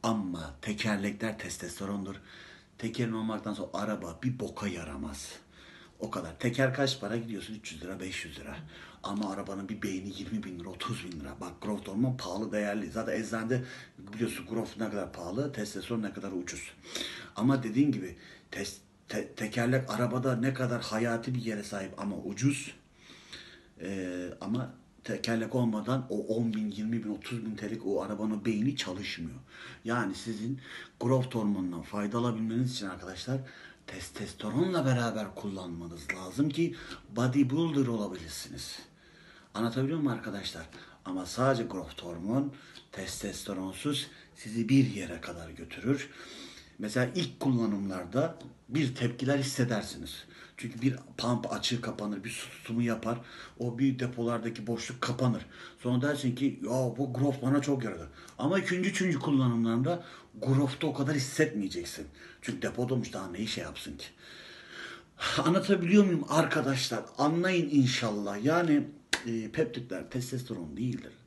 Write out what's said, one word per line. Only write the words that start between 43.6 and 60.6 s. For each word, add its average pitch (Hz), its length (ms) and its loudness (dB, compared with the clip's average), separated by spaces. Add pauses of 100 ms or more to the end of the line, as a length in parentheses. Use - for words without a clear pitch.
sizi 113 340 -2
bir 131 260 8
yere 87 260 -6
kadar 82 280 -8
götürür. 95 600 -2 (720)
Mesela 123 360 2
ilk 165 240 -2
kullanımlarda 104 1000 2 (300)
bir 131 260 2
tepkiler 127 420 2
hissedersiniz. - 880 0 (320)
Çünkü 113 240 -6
bir 131 140 4 (220)
pump 120 360 0
açığı 107 280 0
kapanır, 104 420 -4
bir 101 60 -6
su - 200 -8
tutumu 117 320 -2
yapar. 117 360 0 (420)
O 120 200 -2
bir 131 200 4
depolardaki 117 680 0
boşluk 117 340 -2
kapanır. 127 440 2 (340)
Sonra 123 220 2
dersin 135 340 2
ki, 127 280 0
"Ya 107 80 -4
bu 123 420 2
growth 131 280 2
bana 135 200 4
çok 139 220 2
yaradı." 85 260 -6 (280)
Ama 170 220 4
ikinci, 180 300 2
üçüncü 180 300 2
kullanımlarında 131 840 4 (380)
growth'ta 135 460 4